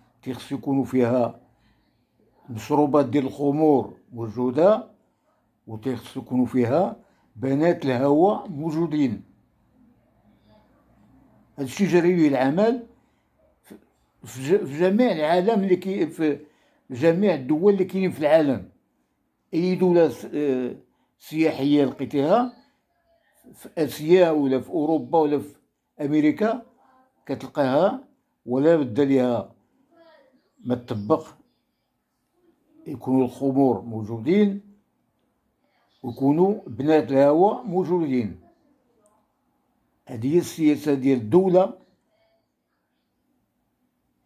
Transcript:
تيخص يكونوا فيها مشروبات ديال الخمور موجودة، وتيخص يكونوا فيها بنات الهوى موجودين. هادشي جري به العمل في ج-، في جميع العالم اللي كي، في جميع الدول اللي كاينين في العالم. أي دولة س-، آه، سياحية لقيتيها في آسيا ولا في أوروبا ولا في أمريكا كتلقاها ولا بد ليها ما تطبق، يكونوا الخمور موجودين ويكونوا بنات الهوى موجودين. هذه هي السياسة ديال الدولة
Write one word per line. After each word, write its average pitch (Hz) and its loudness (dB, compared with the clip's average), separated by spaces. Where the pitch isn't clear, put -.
تيخص 127 -12
يكونوا 135 -2
فيها 120 0
مشروبات 143 0
ديال 127 0
الخمور 143 0
موجودة، 123 0
وتيخص 113 -10
يكونوا 127 -2
فيها 127 0
بنات 143 0
الهوى 143 2
موجودين. 151 -4
هادشي 139 -4
جري 175 2
به 160 4
العمل 160 0
في 117 -16
ج-، 165 0
في 139 -8
جميع 208 2
العالم 180 0
اللي 185 2
كي، 190 -2
في 156 -2
جميع 165 2
الدول 156 2
اللي 190 0
كاينين 185 -2
في 123 -10
العالم. 143 2
أي 180 0
دولة 170 4
س-، - -12
آه، 131 -4
سياحية 147 0
لقيتيها 147 0
في - -20
آسيا 160 2
ولا 139 0
في - -10
أوروبا 156 0
ولا 147 2
في 107 -12
أمريكا 151 0
كتلقاها 143 -2
ولا 139 2
بد 131 -2
ليها 127 0
ما 247 -4
تطبق، - -4
يكونوا 131 -2
الخمور 131 0
موجودين 120 -2
ويكونوا 151 0
بنات 139 0
الهوى 151 2
موجودين. 151 -2
هذه 127 -6
هي 175 2
السياسة 151 0
ديال 131 2
الدولة 180 2